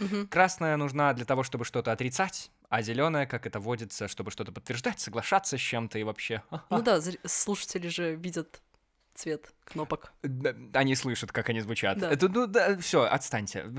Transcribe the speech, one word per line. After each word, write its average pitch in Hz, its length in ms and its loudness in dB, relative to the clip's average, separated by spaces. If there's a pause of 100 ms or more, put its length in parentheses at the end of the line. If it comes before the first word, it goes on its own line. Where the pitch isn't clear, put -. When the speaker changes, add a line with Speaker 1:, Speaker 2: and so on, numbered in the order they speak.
Speaker 1:
Мгм. 202 280 -2
Speaker 2:
Красная 170 480 4
нужна 143 360 2
для 120 140 -6
того, 131 160 2
чтобы 120 240 -4
что-то 117 260 0
отрицать, 127 580 -2 (200)
а 113 100 2
зеленая, 135 460 2
как 123 200 -4
это 113 140 -6
водится, 110 480 -4
чтобы 104 220 -8
что-то 98 200 -8
подтверждать, 120 480 -6
соглашаться 123 600 0
с - 20 -4
чем-то 113 380 -4
и 110 60 -2
вообще. 110 460 -6
<laughs> - 200 -12
Speaker 1:
Ну 214 120 2
да, 214 180 4
зр-, 170 260 -6
слушатели - 600 -2
же 170 260 -2
видят 170 480 -8 (520)
цвет - 380 -6 (120)
кнопок. - 480 -6 (100)
Speaker 2:
Да, 131 320 0 (180)
они 135 220 6
слышат, 127 380 -2
как 117 180 0
они 113 100 0
звучат. 107 380 0
Speaker 1:
Да. 180 120 0
Speaker 2:
Это, 151 200 6
ну 240 160 2
да, 196 320 4
все, 165 240 4
отстаньте. 104 760 0